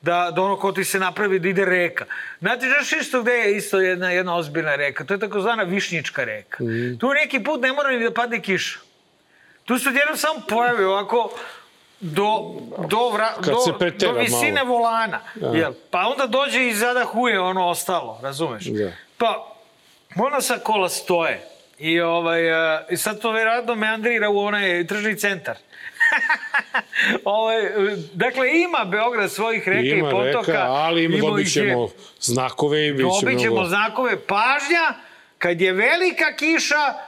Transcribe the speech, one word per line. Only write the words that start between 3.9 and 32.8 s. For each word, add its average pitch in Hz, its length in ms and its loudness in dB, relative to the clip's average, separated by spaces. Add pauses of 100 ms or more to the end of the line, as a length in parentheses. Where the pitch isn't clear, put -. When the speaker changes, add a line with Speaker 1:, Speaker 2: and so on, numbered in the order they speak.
Speaker 1:
jedna 180 260 0
ozbiljna 156 400 -2
reka? 143 280 -2
To 196 100 -2
je 196 60 -4
takozvana 214 420 0
Višnjička 175 640 -2
reka. 107 360 -8
Speaker 2:
Mhm. 120 360 -2
Speaker 1:
Tu 233 180 0
neki 277 260 0
put 277 220 -2
ne 262 100 0
mora 277 180 0
ni 233 140 0
da 226 80 0
padne 233 280 -2
kiša. - 380 -4 (880)
Tu 247 140 0
se 262 100 0
odjednom 285 280 2
samo 311 320 -2
pojavi 233 360 2
ovako 202 460 0 (720)
do, 180 240 -2 (560)
do 160 180 -2
vra-, 220 360 0
Speaker 2:
Kad 180 120 -8
Speaker 1:
do, 233 140 2
Speaker 2:
se 254 140 4
pretera 190 380 0
Speaker 1:
do 240 60 0
visine 240 360 2
Speaker 2:
malo. 269 140 2
Speaker 1:
volana, 226 520 0 (120)
Speaker 2:
Da. 214 160 -6
Speaker 1:
jel? 156 240 0 (180)
Pa 180 100 0
onda 262 280 0
dođe 254 340 0
i 240 120 0
zadahuje 233 680 0
ono 185 260 0
ostalo, 160 560 -2
razumeš? 139 420 -4
Speaker 2:
Da. 104 260 -2 (280)
Speaker 1:
Pa, - 360 -2 (640)
ona 269 240 0
sa 247 160 0
kola 202 320 0
stoje. 165 520 0 (380)
I, 165 220 2
ovaj, 165 720 2
e, 156 160 -4
i 175 60 -2
sad 208 240 -4
to 226 120 -2
vjerojatno 226 420 0
meandrira 220 560 0
u 202 100 2
onaj 196 460 0
tržni 208 300 -2
centar. 185 440 -4
<laughs> - 40 -20 (1600)
Ovaj, 220 300 2 (580)
dakle, 247 400 0
ima 330 320 2
Beograd 214 440 0
svojih 226 380 -2
reka 202 120 4
i 135 100 2
Speaker 2:
Ima 156 200 2
Speaker 1:
potoka. 143 420 2
Speaker 2:
reka, 160 100 2
ali 165 420 2
ima, 170 120 2
Speaker 1:
Ima 208 100 2
Speaker 2:
dobit 202 200 2
Speaker 1:
ih 147 100 0
je. 143 60 2
Speaker 2:
ćemo 120 260 0 (320)
znakove 143 640 0